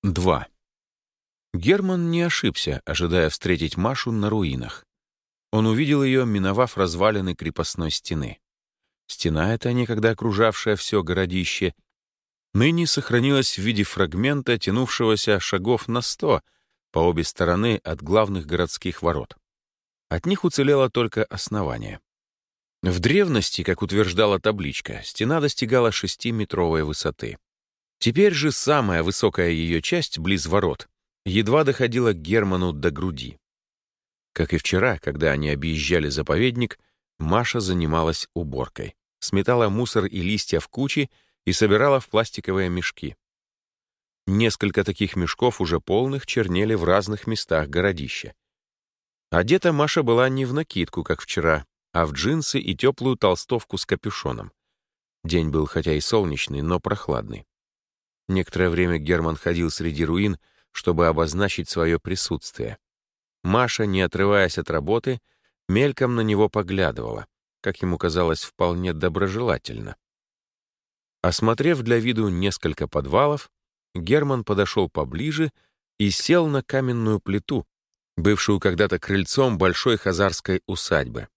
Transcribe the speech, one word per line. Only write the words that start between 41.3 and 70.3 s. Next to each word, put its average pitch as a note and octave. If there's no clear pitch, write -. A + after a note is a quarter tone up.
и F#2
собирала A2+
в -
пластиковые F#2+
мешки. F2
Несколько G#2
таких F#2+
мешков, F#2+
уже E2
полных, C3
чернели G#2
в F2+
разных G2
местах D#2+
городища. E2
Одета C3+
Маша D3+
была A#2+
не C3
в B2
накидку, F#2+
как -
вчера, D#2
а E2
в D2
джинсы B2
и -
теплую C3
толстовку G2+
с -
капюшоном. C2
День D#2+
был D#2
хотя D#2+
и D2
солнечный, D2
но E2+
прохладный. A1
Некоторое F#2
время F2
Герман D#2+
ходил E2+
среди D#2+
руин, F2+
чтобы E2+
обозначить E2
свое E2
присутствие. -
Маша, A2+
не F#2+
отрываясь F#2+
от D#2+
работы, G#2+
мельком B2
на A2+
него G#2+
поглядывала, C#2
как -
ему F2+
казалось, E2
вполне F2+
доброжелательно. F2